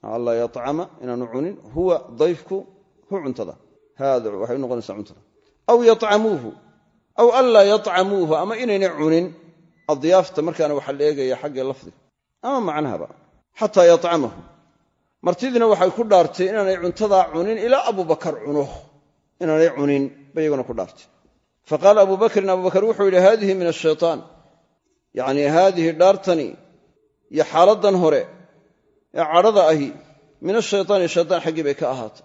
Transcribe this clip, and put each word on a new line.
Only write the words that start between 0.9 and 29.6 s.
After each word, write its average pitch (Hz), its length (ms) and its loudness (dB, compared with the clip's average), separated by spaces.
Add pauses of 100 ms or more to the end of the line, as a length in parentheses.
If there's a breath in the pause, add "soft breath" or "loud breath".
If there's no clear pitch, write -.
inaanu 123 300 -8
cunin. 160 220 -8 (180)
Huwa 175 220 0 (240)
dayfku, 170 380 -2 (520)
hu 196 140 -8
cuntada. 123 320 -10 (440)
Haada 127 300 0
waxay 104 260 -6
u 139 40 -6
noqonaysaa 120 360 -8
cuntada. - 260 -18 (460)
Aw 233 160 6
yatcamuuhu, 214 680 2 (680)
aw 240 140 6
allaa 233 320 6
yatcamuuhu, 196 720 0
ama 185 220 -4
inayna 202 320 -2
cunin. 160 360 0 (640)
Adyaafta 156 520 0
markaana 160 340 -4
waxaa 139 180 -6
la 143 120 -4
eegayaa 135 360 -2
xagga 135 220 -8
lafdiga, - 340 -10 (460)
ama 262 180 -4
macnahaba. 147 460 -6 (520)
Xataa 208 260 4
yatcamahu. 170 540 2 (840)
Martidiina 233 440 0
waxay 185 240 2
ku 220 120 -4
dhaartay 190 460 2
inaanay 196 280 -2
cuntadaa 185 560 0
cunin 196 240 -4
ilaa 240 320 0
Abubakar 165 460 -4 (100)
cuno. 143 200 -2 (760)
Inaanay 160 340 2
cunin 143 280 0 (300)
bay 160 100 -4
iyaguna 143 200 -2
ku 123 100 -10
dhaartay. 95 320 -10 (640)
Fa 160 80 -2
qaala 202 240 6
Abu 190 160 2
Bakrin, 202 320 0
Abu 185 140 -2
Bakar 185 220 0
wuxuu 220 240 -2
yidhi, 185 180 2
"Haadihi 202 280 2
min 180 120 -2
ashaytaan." 160 520 -2 (960)
Yacni, 139 280 -2 (120)
haadihi 175 360 2
dhaartani 175 580 2 (840)
iyo 151 120 0
xaaladdan 190 520 4
hore 156 260 2 (920)
ee 165 200 -2
cadhada 202 340 4